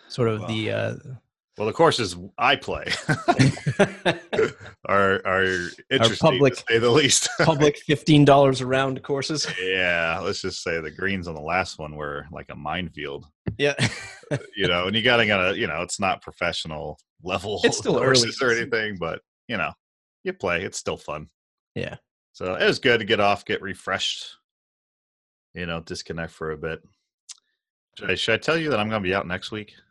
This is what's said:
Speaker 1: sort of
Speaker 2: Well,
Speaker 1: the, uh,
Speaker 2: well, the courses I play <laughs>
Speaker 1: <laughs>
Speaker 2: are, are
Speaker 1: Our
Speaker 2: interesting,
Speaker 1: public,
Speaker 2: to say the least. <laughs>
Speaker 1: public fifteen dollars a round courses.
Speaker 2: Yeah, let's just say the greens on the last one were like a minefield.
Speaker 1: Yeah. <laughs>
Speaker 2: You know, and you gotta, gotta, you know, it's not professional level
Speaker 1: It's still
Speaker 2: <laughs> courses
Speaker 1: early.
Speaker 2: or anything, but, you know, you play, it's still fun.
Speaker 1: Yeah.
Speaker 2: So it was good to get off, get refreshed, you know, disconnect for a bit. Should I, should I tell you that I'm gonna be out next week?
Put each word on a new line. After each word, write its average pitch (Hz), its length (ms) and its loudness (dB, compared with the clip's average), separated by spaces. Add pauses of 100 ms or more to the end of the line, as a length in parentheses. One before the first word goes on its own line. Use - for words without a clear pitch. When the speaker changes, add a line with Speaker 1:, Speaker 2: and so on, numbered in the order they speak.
Speaker 1:
sort 120 200 0
of 110 120 0
Speaker 2:
Well, 90 80 -8
Speaker 1:
the, 107 240 -2
uh, 110 220 -2 (640)
Speaker 2:
well, 104 80 -2
the 107 80 0
courses 123 420 2 (220)
I 131 180 4
play 87 300 -6 (200)
<laughs> - 0 -
Speaker 1:
<laughs> - 1800 0
Speaker 2:
are, 98 260 4
are 104 120 0
Speaker 1:
Our 95 180 2 (460)
Speaker 2:
interesting, 117 280 2
Speaker 1:
public, 143 360 4
Speaker 2:
to - 140 -12
say 117 100 4
the 120 120 4
least. 135 440 4
<laughs> - 60 0
Speaker 1:
public 147 380 4
fifteen 147 460 4
dollars 139 380 6
a 127 40 -6
round 131 360 0
courses. 143 440 -4 (140)
Speaker 2:
Yeah, 87 640 0
let's 95 180 -4
just - 220 -6
say 82 180 -2
the 78 100 -8
greens 92 380 -6
on 82 60 -8
the 76 80 -10
last 90 360 -2
one 76 160 -10
were 73 380 -8
like 73 180 -14
a 76 60 -16
minefield. 76 720 -8 (320)
Speaker 1:
Yeah. 143 200 0
<laughs> 131 80 0 (720)
Speaker 2:
You 95 100 0
know, 90 200 2
and 101 100 -2
you 113 60 0
gotta, 117 240 4
gotta, 95 320 2
you 110 80 0
know, 80 160 -2
it's - 180 -8
not 95 220 0
professional 80 760 -6 (240)
level 180 420 -4
Speaker 1:
It's 226 120 2
still 165 220 0
Speaker 2:
<laughs> - 0 -
courses 123 420 2
Speaker 1:
early. 123 140 2
Speaker 2:
or 117 80 0
anything, 107 360 -4
but, 82 220 -6 (260)
you 113 120 -6
know, 76 140 -4 (520)
you 185 80 -4
play, 87 300 -2
it's 104 160 -8
still 92 180 -6
fun. 78 300 -10 (480)
Speaker 1:
Yeah. - 220 -8 (360)
Speaker 2:
So 92 220 -6
it 185 100 -2
was 196 140 2
good 120 220 4
to 110 40 -6
get 101 160 2
off, 101 240 2
get - 160 -4
refreshed, - 680 -4 (1300)
you 87 140 -8
know, 82 140 -6
disconnect 82 520 -10
for 78 200 -8
a 78 40 -10
bit. 80 240 -8 (1200)
Should 101 120 -4
I, 92 40 0
should 113 180 0
I 110 60 4
tell 156 180 0
you 160 140 -2
that 113 100 2
I'm 107 80 -2
gonna 110 140 -2
be 90 120 0
out 98 120 0
next 90 240 -8
week? 107 240 -12 (160)